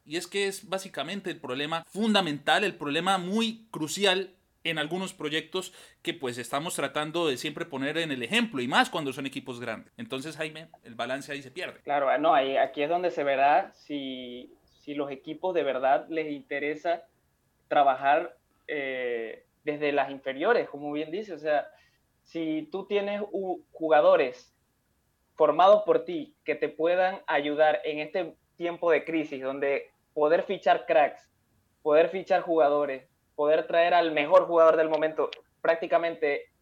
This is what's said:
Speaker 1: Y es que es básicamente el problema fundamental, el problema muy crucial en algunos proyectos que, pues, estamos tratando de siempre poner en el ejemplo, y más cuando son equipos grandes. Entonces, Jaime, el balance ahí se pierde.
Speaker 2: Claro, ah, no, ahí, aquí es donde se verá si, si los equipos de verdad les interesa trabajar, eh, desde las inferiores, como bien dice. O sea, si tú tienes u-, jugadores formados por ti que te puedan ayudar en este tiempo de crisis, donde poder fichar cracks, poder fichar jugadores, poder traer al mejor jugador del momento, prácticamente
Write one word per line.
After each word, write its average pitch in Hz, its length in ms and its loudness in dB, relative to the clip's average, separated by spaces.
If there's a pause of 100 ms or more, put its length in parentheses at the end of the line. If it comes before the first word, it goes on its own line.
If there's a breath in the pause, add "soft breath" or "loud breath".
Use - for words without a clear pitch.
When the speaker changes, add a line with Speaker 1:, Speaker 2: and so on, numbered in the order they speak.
Speaker 1:
Y 156 140 -8
es 175 100 -8
que 196 200 -2
es 190 200 -10
básicamente 185 600 -8
el 160 100 -8
problema 147 480 -6
fundamental, 185 800 2
el 180 100 -2
problema 165 420 0
muy 220 540 -4
crucial 185 640 -2 (320)
en 160 120 -4
algunos 175 360 -4
proyectos 160 600 -6 (280 loud breath)
que, - 120 -4
pues, 123 240 -6
estamos 147 380 -4
tratando 151 520 -2
de 135 80 0
siempre 156 300 -8
poner 139 320 -6
en 160 160 -2
el 123 100 -6
ejemplo, 220 380 -2
y 120 80 -4
más 240 200 2
cuando 147 220 -6
son 135 140 -8
equipos 131 340 -10
grandes. 117 380 -10
Entonces, 131 400 -10
Jaime, 156 320 -10 (160)
el 117 100 -20
balance 131 380 -6
ahí 143 80 -10
se 127 100 -18
pierde. 165 300 -12
Speaker 2:
Claro, 143 260 -2
ah, 123 100 2
no, 156 160 4
ahí, 135 220 2
aquí 135 260 0
es 147 60 0
donde 175 240 0
se 160 140 -4
verá 139 480 2
si, 127 920 -12
si - 300 -14
los 143 180 -4
equipos 156 420 -6
de 165 100 0
verdad 135 440 0
les 156 240 -4
interesa 147 720 -6 (640)
trabajar, 143 680 2 (320)
eh, 127 760 -6 (200)
desde 147 260 -2
las 139 180 2
inferiores, 139 600 -2
como 147 240 -10
bien 151 180 -6
dice. 202 220 -8
O 147 60 -12
sea, 151 280 -2 (540 soft breath)
si 156 500 -6
tú 190 160 -8
tienes 202 340 -2 (120)
u-, 185 400 -6
jugadores 156 840 2 (800)
formados 175 480 6
por 165 220 2
ti 165 400 -8
que 151 100 -2
te 147 140 -2
puedan 180 580 0
ayudar 151 560 2
en 151 160 -4
este 160 340 -6 (220)
tiempo 170 360 -2
de 147 120 4
crisis, 147 380 -4
donde 139 500 -2 (220)
poder 156 300 2
fichar 180 420 0
cracks, 151 440 2 (520)
poder 156 260 6
fichar 180 360 0
jugadores, 147 640 0 (260)
poder 156 300 2
traer 170 300 4
al 170 160 4
mejor 156 340 6
jugador 165 320 6
del 160 120 2
momento, 156 420 0 (280)
prácticamente 165 920 -2 (100)